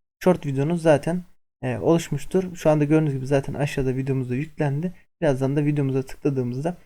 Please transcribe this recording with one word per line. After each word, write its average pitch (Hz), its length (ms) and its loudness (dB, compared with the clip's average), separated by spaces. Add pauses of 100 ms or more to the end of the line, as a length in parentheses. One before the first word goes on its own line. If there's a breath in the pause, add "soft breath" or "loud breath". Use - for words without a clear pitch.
(240)
short 175 220 2
videonuz 143 360 -2
zaten, 165 420 2 (380)
e, 127 160 -4
oluşmuştur. 165 760 0
Şu - 140 0
anda 151 140 4
gördüğünüz 151 300 2
gibi 131 140 -6
zaten 139 260 0
aşağıda 131 420 -2
videomuz 135 340 -2
da 123 60 -2
yüklendi. 151 580 -4 (280 soft breath)
Birazdan 139 340 2
da 147 100 2
videomuza 139 360 0
tıkladığımızda 131 840 -4